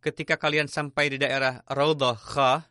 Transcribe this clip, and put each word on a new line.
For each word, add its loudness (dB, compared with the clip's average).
Ketika -4
kalian 0
sampai -2
di -8
daerah 0
Raudhah 0
Khah 0